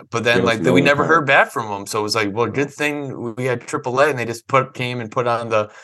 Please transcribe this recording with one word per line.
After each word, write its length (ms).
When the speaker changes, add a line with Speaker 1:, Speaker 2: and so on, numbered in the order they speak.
Speaker 1:
but 120
then, 140
Speaker 2:
Give 80
us 20
Speaker 1:
like, 120
we 100
Speaker 2:
another 140
Speaker 1:
never 200
Speaker 2:
car. 120
Speaker 1:
heard 120
back 240
from 180
'em. 180
So 120
it 40
was 120
like, 180
well, 140
good 240
thing 640
we 80
had 240
triple 320
A 80
and 100
they 60
just 240
put, 260
came 280
and 100
put 160
on 220
the 200